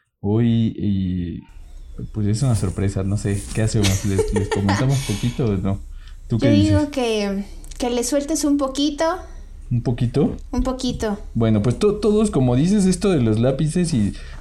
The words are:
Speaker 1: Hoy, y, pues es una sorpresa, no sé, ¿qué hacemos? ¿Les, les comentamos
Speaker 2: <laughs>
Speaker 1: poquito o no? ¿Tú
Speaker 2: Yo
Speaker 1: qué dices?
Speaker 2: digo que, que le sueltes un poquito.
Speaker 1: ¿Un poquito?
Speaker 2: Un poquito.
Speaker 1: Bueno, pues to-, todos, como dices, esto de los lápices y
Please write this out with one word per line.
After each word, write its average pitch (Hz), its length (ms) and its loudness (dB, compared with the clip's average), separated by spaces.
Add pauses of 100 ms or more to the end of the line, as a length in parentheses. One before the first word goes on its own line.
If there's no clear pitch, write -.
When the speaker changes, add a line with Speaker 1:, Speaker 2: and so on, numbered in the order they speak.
(200)
Speaker 1:
Hoy, 113 560 2
y, 92 640 -2 (720)
pues 107 140 -2
es 107 160 0
una 123 120 2
sorpresa, 98 480 -2
no 98 140 0
sé, 101 260 -2 (120)
¿qué 110 80 0
hacemos? 101 420 2
¿Les, 98 300 0
les 98 160 0
comentamos 101 480 2
Speaker 2:
<laughs> - 100 -4
Speaker 1:
poquito 120 380 -2
o 101 100 0
no? 98 240 -2 (480)
¿Tú 117 80 0
Speaker 2:
Yo 110 40 -2
Speaker 1:
qué - 100 4
dices? - 180 6 (100)
Speaker 2:
digo 294 120 0
que, 208 540 -2 (340)
que 247 120 -2
le 240 140 0
sueltes 294 400 0
un 285 140 4
poquito. 285 460 0 (680)
Speaker 1:
¿Un 120 120 2
poquito? 127 540 0 (140)
Speaker 2:
Un 254 140 0
poquito. 240 540 -2 (140)
Speaker 1:
Bueno, 110 300 2
pues 120 160 0
to-, 208 220 4
todos, 214 320 2
como 127 240 2
dices, 185 300 4
esto 185 260 2
de 139 100 2
los 110 160 2
lápices 151 560 0
y 104 180 2 (280)